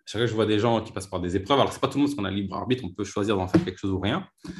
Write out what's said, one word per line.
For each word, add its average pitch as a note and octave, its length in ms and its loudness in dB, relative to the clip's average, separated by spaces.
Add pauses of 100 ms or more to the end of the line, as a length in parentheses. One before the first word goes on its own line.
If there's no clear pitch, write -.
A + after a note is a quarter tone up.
chaque G#2 120 -6
fois, A#2+ 60 2
je G#2+ 80 0
vois A2 120 4
des G#2 120 4
gens A2+ 220 4
qui G#2+ 100 -10
passent F#2+ 160 -8
par F#2 140 -4
des F2 160 -2
épreuves. C3 240 4
Alors, G2 100 6
c'est - 100 -8
pas C#3 80 0
tout C#3 100 -2
le C#3+ 60 4
monde, C#3+ 40 2
parce C#3+ 80 -4
qu'on G2+ 80 -4
a F#2+ 60 -2
libre G2 260 -4
arbitre, B2 260 -2
on F#2+ 60 -6
peut G2 160 -6
choisir G2+ 320 0
d'en F#2 100 0
faire G2 160 4
quelque F#2 160 -6
chose G2 120 -4
ou F#2 100 0
rien. C3 260 0 (340)